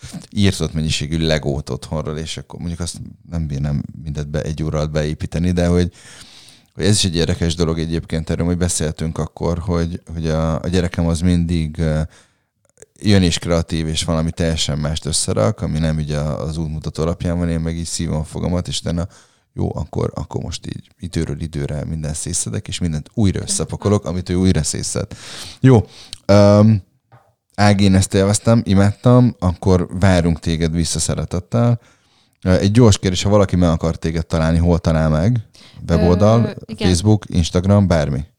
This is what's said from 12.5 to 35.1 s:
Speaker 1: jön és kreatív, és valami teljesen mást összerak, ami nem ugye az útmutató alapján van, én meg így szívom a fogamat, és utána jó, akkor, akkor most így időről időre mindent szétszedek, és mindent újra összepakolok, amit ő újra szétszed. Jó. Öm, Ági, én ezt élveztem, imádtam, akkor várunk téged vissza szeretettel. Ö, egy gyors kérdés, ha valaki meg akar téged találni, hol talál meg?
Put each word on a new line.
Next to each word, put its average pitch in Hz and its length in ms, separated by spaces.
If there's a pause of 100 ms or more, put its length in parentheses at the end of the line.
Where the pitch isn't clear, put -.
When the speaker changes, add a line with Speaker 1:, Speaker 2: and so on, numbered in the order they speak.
Speaker 1:
jön 98 240
és 82 160
kreatív, 82 480
és 78 160
valami 82 280
teljesen 82 460
mást 76 280
összerak, 104 560
ami 78 180
nem 78 180
ugye 73 200
az 76 400
útmutató 78 440
alapján 87 360
van, 87 120
én 82 100
meg 82 180
így 85 80
szívom 80 340
a 78 40
fogamat, 85 440
és - 120
utána 85 280 (460)
jó, 92 220
akkor, - 380
akkor - 300
most - 220
így - 240 (100)
időről 80 420
időre 73 440
mindent 78 300
szétszedek, 101 520
és 92 120
mindent 78 340
újra 98 280
összepakolok, 95 640
amit 90 240
ő 90 60
újra 90 280
szétszed. - 440 (520)
Jó. 131 260 (400)
Öm, 104 560 (720)
Ági, 101 280
én 95 120
ezt 95 180
élveztem, 104 520
imádtam, 101 760
akkor 90 480 (120)
várunk 87 400
téged 82 320
vissza 82 280
szeretettel. 90 800 (640)
Ö, 92 80
egy 101 200
gyors 113 280
kérdés, 90 240
ha 101 60
valaki 101 260
meg 87 140
akar 80 260
téged 80 300
találni, 82 320
hol 85 220
talál 80 300
meg? 95 300 (500)